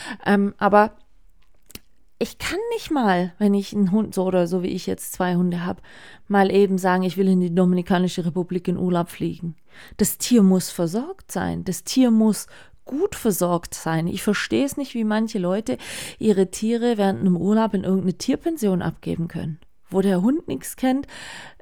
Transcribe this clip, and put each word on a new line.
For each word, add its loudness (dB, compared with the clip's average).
Ähm, 2
aber 4
ich -4
kann -6
nicht -8
mal, 2
wenn 4
ich -2
einen 2
Hund, 0
so 0
oder 2
so -2
wie -4
ich -6
jetzt -6
zwei 0
Hunde -2
hab, -8
mal 4
eben 4
sagen, 2
ich -2
will 2
in 4
die 0
Dominikanische 2
Republik -4
in -2
Urlaub 0
fliegen. -8
Das 0
Tier 4
muss 4
versorgt -6
sein. -4
Das -8
Tier 2
muss 2
gut -4
versorgt -2
sein. -2
Ich -6
verstehe 0
es -4
nicht, -8
wie -2
manche -2
Leute -2
ihre 2
Tiere 0
während 0
einem 4
Urlaub 2
in -2
irgendeine 0
Tierpension -2
abgeben -6
können, -8
wo 0
der 2
Hund 0
nichts -8
kennt, -2